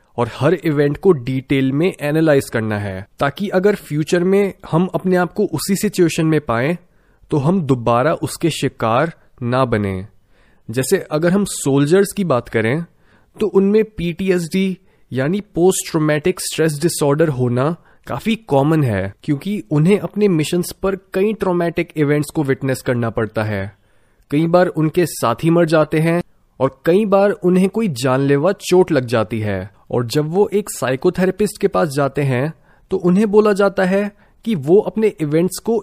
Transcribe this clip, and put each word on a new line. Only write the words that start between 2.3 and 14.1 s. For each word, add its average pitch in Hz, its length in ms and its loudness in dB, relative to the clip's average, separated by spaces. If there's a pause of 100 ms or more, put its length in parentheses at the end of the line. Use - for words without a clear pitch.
करना 110 280 -2
है, 101 280 -8 (120)
ताकि 139 300 -4
अगर 185 260 2
फ्यूचर 160 500 -2
में 196 280 0 (180)
हम 175 240 2
अपने 185 220 0
आप 180 160 0
को 214 120 0
उसी 170 320 -2
सिचुएशन 170 500 0
में 160 140 2
पाएं 127 360 -2 (540)
तो 151 80 0
हम 170 240 2
दोबारा 127 600 0
उसके - 280 -2
शिकार 135 640 -2 (300)
ना 123 220 0
बने। 104 300 -2 (760)
जैसे 131 300 0 (120)
अगर 156 200 0
हम 202 140 2
सोल्जर्स 147 720 2
की 202 80 0
बात 127 240 -2
करें 117 360 0 (520)
तो 220 100 -2
उनमें 196 360 2 (140)
पीटीएसडी 180 720 -2 (440)